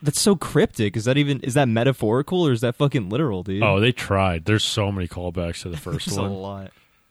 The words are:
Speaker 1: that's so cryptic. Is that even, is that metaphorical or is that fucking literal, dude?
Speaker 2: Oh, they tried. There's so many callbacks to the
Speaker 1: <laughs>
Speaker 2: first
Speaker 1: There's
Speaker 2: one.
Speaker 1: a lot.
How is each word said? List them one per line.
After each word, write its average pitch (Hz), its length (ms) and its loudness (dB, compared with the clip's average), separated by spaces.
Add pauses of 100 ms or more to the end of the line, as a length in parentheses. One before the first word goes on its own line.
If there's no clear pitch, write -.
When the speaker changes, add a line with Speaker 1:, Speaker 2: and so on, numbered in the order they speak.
Speaker 1:
that's 143 200 -2
so 202 140 6
cryptic. 143 640 0
Is 107 80 -4
that 131 120 2
even, 143 240 2
is 123 140 -4
that 139 120 4
metaphorical 123 800 2
or 139 40 4
is 113 100 0
that 120 140 0
fucking 131 340 0
literal, 107 340 -2
dude? 98 180 -4
Speaker 2:
Oh, 101 180 4
they 117 120 4
tried. 95 540 0
There's 107 180 2
so 101 280 -2
many 92 160 -4
callbacks 87 560 -6
to 92 60 -10
the 85 80 -8
Speaker 1:
<laughs> - 120 -14
Speaker 2:
first - 180 -6
Speaker 1:
There's 101 100 -6
Speaker 2:
one. 98 140 -2
Speaker 1:
a - 20 -6
lot. 98 380 -10 (400)